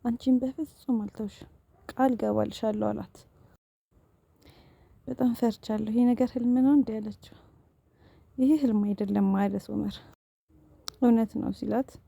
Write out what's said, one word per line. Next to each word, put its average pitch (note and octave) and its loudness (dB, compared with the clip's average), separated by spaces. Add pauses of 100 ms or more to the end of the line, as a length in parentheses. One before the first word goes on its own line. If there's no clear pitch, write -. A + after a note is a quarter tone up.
«አንቺን B3 2
በፍጹም C4 -4
አልተውሽም፣ G#3 -10 (380)
ቃል B3+ 0
ገባልሻለሁ» G#3+ -2
አላት። G#3 -6 (1900)
«በጣም B3+ -2
ፈርቻለሁ፣ A3 -4
ይሄ A#3+ 2
ነገር B3 2
ህልም B3 0
ነው C4 4
እንዴ?» C#4 4
አለችው። G#3+ -12 (1000)
«ይሄ C4 4
ህልም A#3 2
አይደለም» G3+ 0
አለ G3 0
ሶመር። G#3 -6 (1000)
«እውነት A3+ 2
ነው» - -4
ሲላት G#3+ -4 (180)